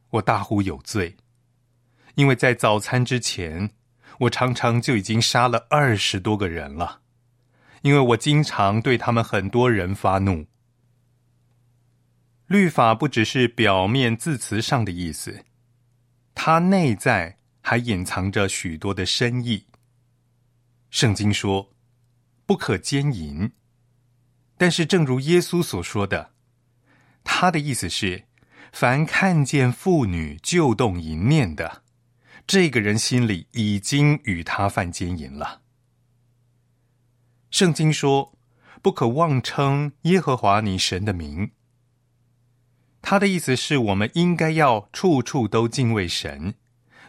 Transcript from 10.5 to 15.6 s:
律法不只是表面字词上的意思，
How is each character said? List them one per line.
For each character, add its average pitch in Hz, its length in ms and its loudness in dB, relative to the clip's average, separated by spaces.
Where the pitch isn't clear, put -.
律 190 200 4
法 117 280 4
不 147 120 0
只 123 160 0
是 123 240 2
表 98 400 2
面 117 300 0
字 156 200 -4
词 101 240 -6
上 123 220 0
的 95 80 -4
意 87 200 -6
思， - 340 -14